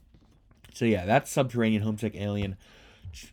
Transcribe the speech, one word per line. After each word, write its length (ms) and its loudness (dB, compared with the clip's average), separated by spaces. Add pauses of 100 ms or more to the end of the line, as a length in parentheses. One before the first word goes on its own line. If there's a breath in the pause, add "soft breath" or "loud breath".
(720)
so, 120 -2
yeah, 200 2
that's 240 2
Subterranean 520 2
Homesick 340 -2
Alien. 400 -2 (560 loud breath)
J-, 220 -18